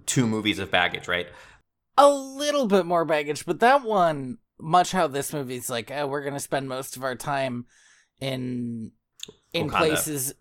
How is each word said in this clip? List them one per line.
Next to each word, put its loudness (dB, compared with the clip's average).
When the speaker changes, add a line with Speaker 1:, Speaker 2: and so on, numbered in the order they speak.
Speaker 1:
Two 2
movies 0
of -6
baggage, 0
right? -2
Speaker 2:
A 10
little 0
bit 4
more 2
baggage, -2
but -2
that 6
one, 0
much 2
how 2
this -4
movie's -6
like, -6
"Oh, -4
we're -4
gonna -6
spend -4
most -8
of -12
our -2
time -4
in, -6
in 0
Speaker 1:
Wakanda. -2
Speaker 2:
places 0